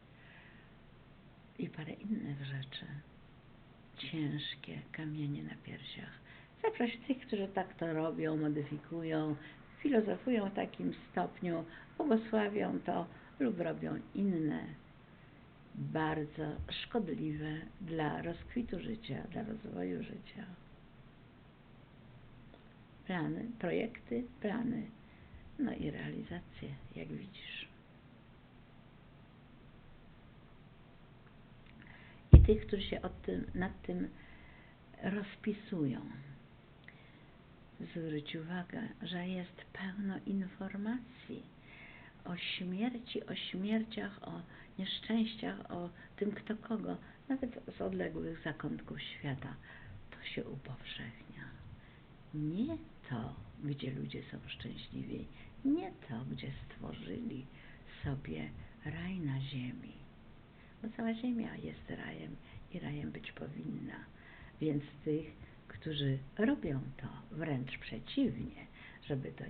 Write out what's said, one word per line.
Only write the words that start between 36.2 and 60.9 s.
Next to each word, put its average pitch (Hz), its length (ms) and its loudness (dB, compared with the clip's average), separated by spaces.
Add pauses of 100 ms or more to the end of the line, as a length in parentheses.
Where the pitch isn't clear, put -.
Zwróć 160 560 0
uwagę, 175 520 -2 (140)
że 175 260 -2
jest 185 440 -4
pełno 190 420 0 (120)
informacji 196 1160 -2 (840)
o 175 120 -2
śmierci, 208 880 0
o 180 80 -4
śmierciach, 208 920 0
o 170 140 -4 (360)
nieszczęściach, 202 920 2
o 175 200 -2 (260)
tym, 202 160 2
kto 214 240 -2
kogo, 180 400 0 (320)
nawet 262 320 0 (180)
z - 20 0
odległych 165 640 0
zakątków 151 580 -2
świata. - 540 -4 (540)
To - 160 -10
się - 180 -2
upowszechnia. - 1000 -8 (920)
Nie 180 420 2 (340)
to, 120 240 -2 (300)
gdzie 139 260 0
ludzie 143 400 -2
są - 160 -6
szczęśliwi, - 800 -4 (380)
nie 339 280 4 (160)
to, - 60 -2 (160)
gdzie 139 200 -4 (160)
stworzyli - 800 -4 (580)
sobie 147 460 0 (340)
raj 170 360 -2
na 135 200 2
ziemi, 127 520 -2 (920)
bo 220 140 0